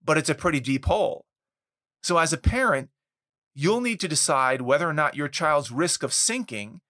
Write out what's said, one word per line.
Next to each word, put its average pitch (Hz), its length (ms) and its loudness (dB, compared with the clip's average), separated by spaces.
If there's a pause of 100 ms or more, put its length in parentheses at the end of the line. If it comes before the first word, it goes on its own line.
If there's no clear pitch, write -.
but 156 140 2
it's 151 120 -2
a 151 60 0
pretty 156 240 0
deep 135 240 -2
hole. 180 400 0 (760)
So 175 160 2
as 160 140 2
a 147 60 -2
parent, 220 520 0 (680)
you'll 202 220 2
need 233 200 -2
to 185 80 -4
decide 131 520 2
whether 139 260 2
or 160 60 -2
not 151 240 0
your 147 120 -4
child's 147 420 0
risk 160 320 -2
of 131 100 -4
sinking 123 760 -4